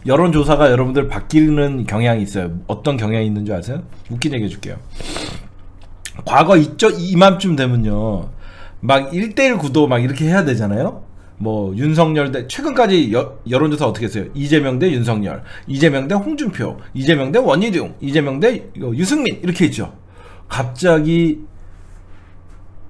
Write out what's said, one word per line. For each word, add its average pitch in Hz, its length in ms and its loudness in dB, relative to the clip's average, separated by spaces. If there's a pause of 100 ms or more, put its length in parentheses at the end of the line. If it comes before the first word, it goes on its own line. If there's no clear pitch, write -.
여론조사가 151 640 4
여러분들 131 380 2
바뀌는 143 760 2
경향이 113 360 0
있어요. 95 300 -4 (140)
어떤 135 300 -2
경향이 110 300 -2
있는 104 200 -2
줄 104 80 -4
아세요? 120 280 -6 (280)
웃긴 120 240 -4
얘기 113 100 -4
해줄게요. - 320 -10 (1500)
과거 156 320 4
이쪽, 156 420 4
이맘쯤 185 580 4
되면요, 110 720 0 (520)
막 135 340 2
일 208 200 -4
대 277 120 4
일 247 100 2
구도 147 300 2
막 127 140 2
이렇게 127 260 -2
해야 180 180 4
되잖아요. 113 580 -2 (360)
뭐, 104 380 -4
윤석열 156 560 2
대, 123 140 -6
최근까지 220 680 2
여-, - 240 -2 (100)
여론조사 147 380 2
어떻게 110 200 -2
했어요? 98 280 -6
이재명 139 440 2
대 180 120 2
윤석열, 110 520 -2 (240)
이재명 139 420 2
대 185 60 -2
홍준표, 202 640 -4 (160)
이재명 135 380 0
대 214 60 4
원희룡, 180 640 0
이재명 139 400 -2
대, 233 240 0 (180)
어, 123 120 -4
유승민, 208 480 -2
이렇게 175 240 0
했죠. - 280 -4 (540)
갑자기 160 920 2 (1500)